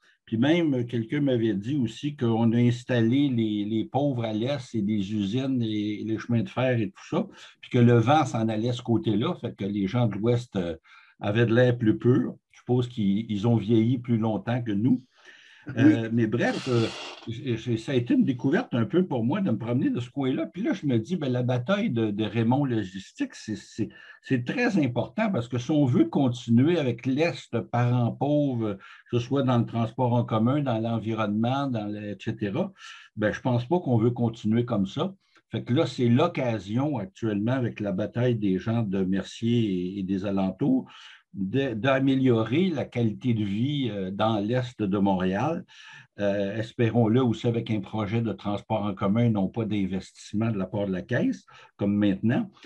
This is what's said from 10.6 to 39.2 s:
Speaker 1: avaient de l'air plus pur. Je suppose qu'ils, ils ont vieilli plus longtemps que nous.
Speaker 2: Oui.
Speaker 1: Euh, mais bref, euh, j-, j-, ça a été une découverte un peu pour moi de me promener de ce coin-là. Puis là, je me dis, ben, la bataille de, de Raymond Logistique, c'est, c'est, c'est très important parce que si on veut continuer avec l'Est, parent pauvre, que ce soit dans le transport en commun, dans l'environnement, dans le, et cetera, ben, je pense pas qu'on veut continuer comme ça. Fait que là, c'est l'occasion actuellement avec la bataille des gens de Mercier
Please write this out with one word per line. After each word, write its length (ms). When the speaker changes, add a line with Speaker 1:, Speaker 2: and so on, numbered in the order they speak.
Speaker 1:
avaient 260
de 80
l'air 240
plus 200
pur. 380
Je 80
suppose 300
qu'ils, 420
ils 160
ont 80
vieilli 420
plus 200
longtemps 440
que 100
nous. 300
Speaker 2:
Oui. 100
Speaker 1:
Euh, 340
mais 160
bref, 400
euh, 180
j-, 260
j-, 220
ça 160
a 20
été 200
une 100
découverte 480
un 100
peu 220
pour 180
moi 160
de 100
me 80
promener 320
de 120
ce 80
coin-là. 380
Puis 140
là, 120
je 120
me 120
dis, 180
ben, 160
la 120
bataille 460
de, 220
de 140
Raymond 400
Logistique, 680
c'est, 220
c'est, 320
c'est 220
très 400
important 480
parce 160
que 100
si 140
on 140
veut 240
continuer 680
avec 280
l'Est, 560
parent 500
pauvre, 600
que 80
ce 80
soit 180
dans 160
le 60
transport 480
en 120
commun, 360
dans 180
l'environnement, 880
dans 200
le, 240
et 80
cetera, 540
ben, 160
je 80
pense 260
pas 140
qu'on 180
veut 140
continuer 540
comme 220
ça. 260
Fait 140
que 100
là, 120
c'est 240
l'occasion 880
actuellement 560
avec 260
la 140
bataille 420
des 220
gens 240
de 220
Mercier 560